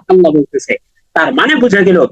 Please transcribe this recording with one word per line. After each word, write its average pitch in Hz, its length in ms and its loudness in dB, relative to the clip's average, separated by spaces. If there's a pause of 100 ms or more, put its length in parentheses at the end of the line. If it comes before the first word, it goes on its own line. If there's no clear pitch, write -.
আল্লাহ" 185 220 2
বলতেছে। 143 440 -4 (380)
তার 156 200 -2
মানে 262 220 0
বোঝা 233 260 0
গেল 180 300 2